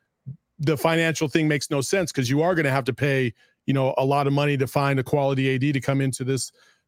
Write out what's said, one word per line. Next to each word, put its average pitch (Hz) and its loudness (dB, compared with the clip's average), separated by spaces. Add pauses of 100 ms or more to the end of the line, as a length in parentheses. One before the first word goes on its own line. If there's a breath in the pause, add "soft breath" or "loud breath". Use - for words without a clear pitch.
(580)
the 151 0
financial 165 0
thing 160 2
makes 147 -2
no 139 0
sense 185 0
'cause 127 -2
you 143 2
are 175 2
gonna 151 0
have 135 0
to 123 -2
pay, 135 0 (320 soft breath)
you 135 0
know, 135 2
a 131 2
lot 139 2
of 139 0
money 143 0
to 131 0
find 139 0
a 131 -2
quality 135 0
A 131 0
D 143 0
to 135 -2
come 139 0
into 131 -4
this, 127 -4 (380 soft breath)